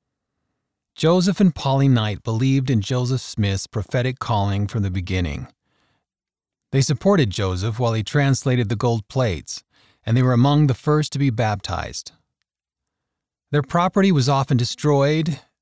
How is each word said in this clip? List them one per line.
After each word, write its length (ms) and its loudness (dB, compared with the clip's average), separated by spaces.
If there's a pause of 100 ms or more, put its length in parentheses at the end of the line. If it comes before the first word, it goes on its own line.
(960)
Joseph 440 2
and 140 4
Polly 340 0
Knight 360 0
believed 480 0
in 100 2
Joseph 400 -2
Smith's 460 -4
prophetic 500 -4
calling 500 -2
from 140 -4
the 80 -2
beginning. 580 -4 (1200)
They 100 2
supported 480 2
Joseph 480 -4
while 160 0
he 100 -2
translated 640 0
the 60 -2
gold 320 -2
plates, 560 -4 (400)
and 140 2
they 60 4
were 100 2
among 320 4
the 80 2
first 400 0
to 60 -4
be 100 2
baptized. 840 -4 (1400)
Their 100 2
property 500 2
was 160 2
often 300 2
destroyed, 840 0 (220)